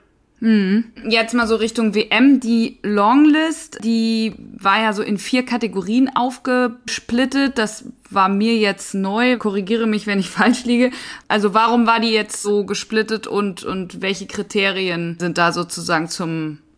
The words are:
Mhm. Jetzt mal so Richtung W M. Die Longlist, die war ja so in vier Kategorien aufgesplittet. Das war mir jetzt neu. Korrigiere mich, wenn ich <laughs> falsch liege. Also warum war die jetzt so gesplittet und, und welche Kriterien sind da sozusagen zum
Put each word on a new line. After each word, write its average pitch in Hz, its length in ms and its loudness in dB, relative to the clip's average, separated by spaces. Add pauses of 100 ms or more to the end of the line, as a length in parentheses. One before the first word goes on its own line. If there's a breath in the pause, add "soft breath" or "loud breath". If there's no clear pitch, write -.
(400)
Mhm. 220 520 2 (160)
Jetzt 226 240 0
mal 240 140 0
so 220 100 0
Richtung 220 380 -2
W - 160 0
M. 262 300 6
Die 226 420 0
Longlist, 294 1040 2
die 226 500 0 (240)
war 196 240 2
ja 220 100 2
so 208 100 -4
in 208 140 -2
vier 254 300 -2
Kategorien 240 680 0
aufgesplittet. 254 1400 -2
Das 214 260 -4 (260)
war 190 180 2
mir 208 280 2
jetzt 202 380 -2
neu. 220 440 0
Korrigiere 214 480 -2
mich, 214 200 -2
wenn 202 120 0
ich 180 120 -2
<laughs> - 100 -2
falsch 240 240 2
liege. 240 260 2 (380 loud breath)
Also 208 260 2
warum 226 320 4
war 226 140 4
die 226 120 2
jetzt 214 300 -2
so 208 220 0
gesplittet 208 640 -4
und, 196 380 -4
und 185 380 -8
welche 190 240 -4
Kriterien 185 920 -4
sind 175 180 -2
da 170 140 2
sozusagen 170 560 -4
zum 160 500 -6 (200)